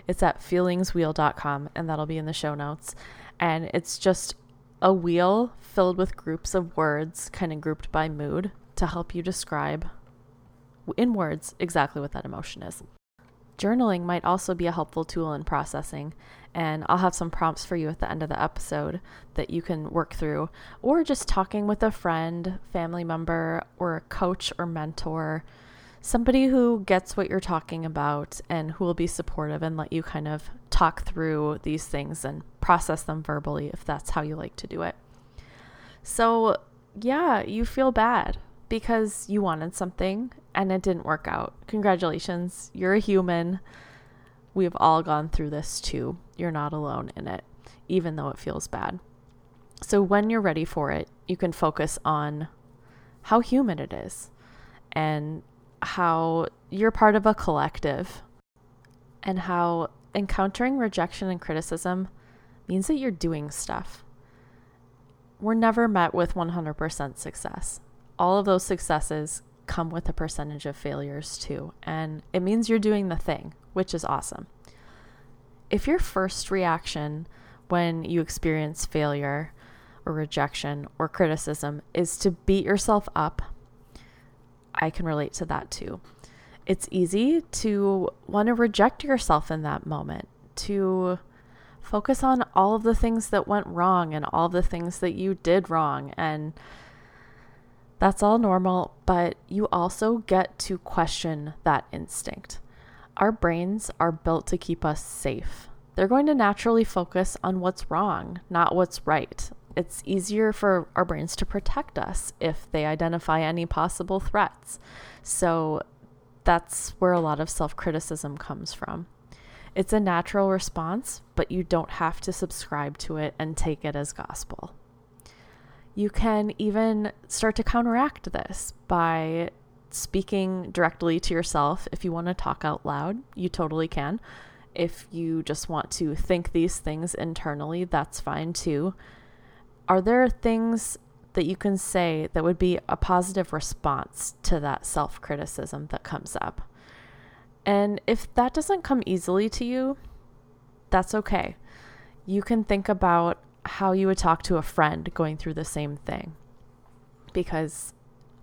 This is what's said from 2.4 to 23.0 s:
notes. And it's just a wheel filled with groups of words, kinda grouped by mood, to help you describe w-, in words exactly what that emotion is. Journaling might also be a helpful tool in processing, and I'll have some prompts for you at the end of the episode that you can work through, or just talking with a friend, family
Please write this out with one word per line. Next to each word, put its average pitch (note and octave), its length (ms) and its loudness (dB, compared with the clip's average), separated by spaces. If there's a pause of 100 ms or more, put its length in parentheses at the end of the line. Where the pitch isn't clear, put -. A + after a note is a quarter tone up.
notes. D3 400 -8 (440)
And E3 360 0
it's - 240 -2
just - 340 2 (480)
a F#3 100 6
wheel F3+ 680 4
filled F3+ 380 2
with F#3+ 200 0
groups - 380 -6
of F3 200 0
words, D#3 540 0
kinda D#3+ 280 -4
grouped D3+ 340 -6
by D#3+ 180 0
mood, D3+ 420 -4 (260)
to F3+ 100 2
help E3+ 260 -6
you F3 80 -4
describe D#3 680 -4 (1000)
w-, - 100 -6
in A#3+ 160 4
words D#3+ 460 -2
exactly D#3+ 420 0
what C#3+ 120 -8
that - 120 -8
emotion - 380 -10
is. - 180 -12 (800)
Journaling G#3+ 420 2
might F3 240 -2
also F#3 300 2
be F3 100 -2
a E3+ 60 2
helpful E3 340 -2
tool D#3+ 260 -4
in D3 120 -6
processing, D3 720 -6 (400)
and D#3 340 -2
I'll F3+ 80 6
have F3+ 160 4
some E3+ 160 -2
prompts D#3+ 340 -2
for - 120 -4
you D#3+ 120 -2
at D#3+ 120 -6
the - 100 -2
end D#3+ 140 -4
of D#3 60 -6
the - 120 -2
episode D#3 580 -4 (360)
that - 160 -2
you E3+ 100 -2
can D#3 300 -6
work D#3+ 240 -2
through, D3+ 340 -2 (320)
or D#4 220 4
just C#4+ 240 -2
talking G#3 400 2
with G#3 160 2
a A3 80 4
friend, E3+ 680 -2 (140)
family E3+ 320 -4